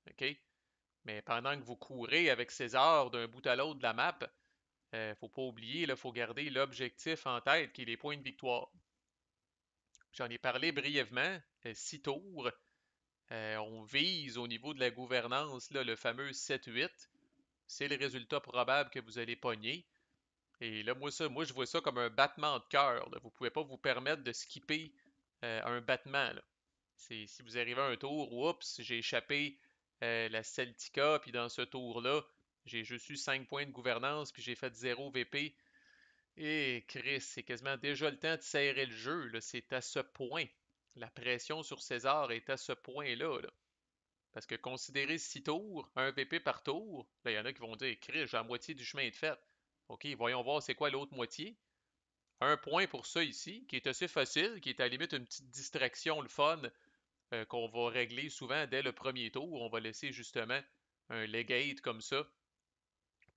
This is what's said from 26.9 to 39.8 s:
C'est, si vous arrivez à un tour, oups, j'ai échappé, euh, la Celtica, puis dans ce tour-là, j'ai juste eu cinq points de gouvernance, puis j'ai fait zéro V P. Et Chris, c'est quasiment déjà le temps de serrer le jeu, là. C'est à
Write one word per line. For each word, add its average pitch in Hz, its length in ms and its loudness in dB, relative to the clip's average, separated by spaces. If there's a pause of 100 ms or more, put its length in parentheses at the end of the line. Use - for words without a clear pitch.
C'est, 107 320 -10
si - 140 -16
vous 113 140 -8
arrivez 120 240 0
à 139 60 4
un 123 100 0
tour, 139 360 -4
oups, 143 500 -2
j'ai 117 160 -2
échappé, 143 600 0 (440)
euh, 113 260 2
la 110 140 -2
Celtica, 139 800 2
puis 123 100 -14
dans 120 180 0
ce 123 140 -2
tour-là, 127 600 0 (440)
j'ai 113 180 -4
juste 120 240 -10
eu 147 80 -10
cinq 135 300 -2
points 143 180 -2
de 139 60 -10
gouvernance, 127 640 0
puis - 100 -14
j'ai 120 120 -4
fait 123 200 -6
zéro 127 360 -2
V 127 140 0
P. 143 320 -4 (800)
Et 151 520 0
Chris, 135 320 -2
c'est - 220 -8
quasiment 131 340 -2
déjà 143 340 2
le 139 80 -4
temps 160 180 2
de - 60 -6
serrer 139 440 4
le 117 80 -6
jeu, 127 340 -2
là. 113 120 -4
C'est - 320 -8
à 127 80 2